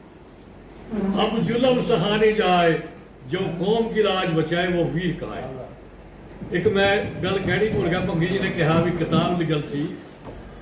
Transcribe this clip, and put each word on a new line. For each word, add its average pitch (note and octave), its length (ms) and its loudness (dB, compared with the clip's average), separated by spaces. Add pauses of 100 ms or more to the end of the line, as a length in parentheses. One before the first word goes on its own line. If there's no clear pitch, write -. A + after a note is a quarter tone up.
(1200)
ਅਬ A3 200 0
ਜ਼ੁਲਮ A#3+ 420 2
ਸਹਾਰੇ G#3+ 460 2
ਜਾਏ, F3+ 480 4 (480)
ਜੋ E3 120 -4
ਕੌਮ F#3+ 540 0
ਕੀ G#3 100 2
ਲਾਜ F3+ 280 0
ਬਚਾਏ E3 360 0
ਵੋ F3 160 2
ਵੀਰ D#3 300 -2
ਕਹਾਏ।" G#2+ 300 -8 (1080)
ਇੱਕ F3 160 0
ਮੈਂ G3 560 2
ਗੱਲ F#3+ 160 0
ਕਹਿਣੀ F#3+ 300 2
ਭੁੱਲ G3+ 180 0
ਗਿਆ, F3+ 120 2
ਭੰਗੀ F3 280 0
ਜੀ F#3+ 120 0
ਨੇ - 100 -2
ਕਿਹਾ E3 320 2
ਵੀ F3 100 2
ਕਿਤਾਬ E3+ 480 0
ਦੀ D#3 100 -2
ਗੱਲ D3 140 0
ਸੀ। D3 240 -4 (760)